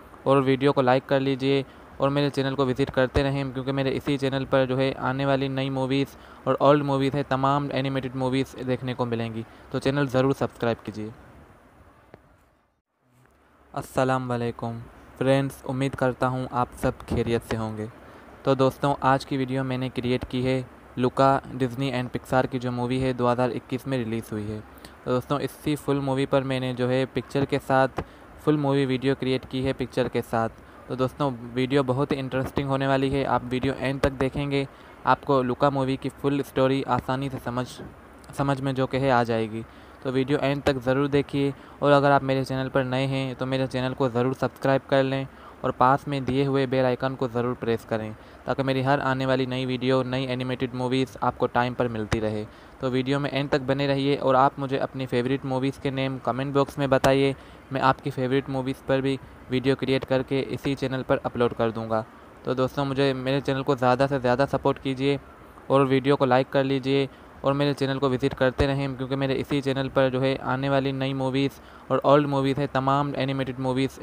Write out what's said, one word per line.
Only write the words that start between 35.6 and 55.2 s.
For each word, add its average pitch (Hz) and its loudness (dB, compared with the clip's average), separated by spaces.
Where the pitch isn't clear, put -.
मूवी 135 0
की 135 -6
full 143 -2
story 135 2
आसानी 131 -2
से 127 -8
समझ, 123 -4
समझ 139 0
में 135 -2
जो 131 0
कि 131 -2
है 135 2
आ 120 6
जाएगी। 113 -2
तो 131 -4
वीडियो 135 2
end 139 0
तक 139 2
ज़रूर 131 2
देखिए, 139 0
और 143 4
अगर 143 6
आप 135 4
मेरे 135 0
channel 131 -4
पर 135 2
नए 127 -2
हैं 135 -4
तो 131 -6
मेरे 131 -2
channel 127 -4
को 131 0
ज़रूर 123 0
subscribe 135 0
कर 135 4
लें 135 -2
और 131 0
पास 131 4
में 139 -2
दिए 131 0
हुए 135 2
बेल 131 2
आइकन 127 0
को 127 -2
ज़रूर 120 -2
प्रेस 113 -2
करें, 110 -4
ताकि 131 -2
मेरी 131 0
हर 139 2
आने 131 -2
वाली 131 2
नई 127 -4
वीडियो, 127 2
नई 127 -4
animated 127 -4
movies 127 -2
आपको 123 0
time 123 0
पर 123 0
मिलती 110 -2
रहे। 107 -2
तो 131 -2
वीडियो 131 0
में 143 -2
एंड 139 -2
तक 143 2
बने 139 0
रहिए 139 2
और 131 2
आप 135 4
मुझे 135 -2
अपनी 131 -4
favorite 127 0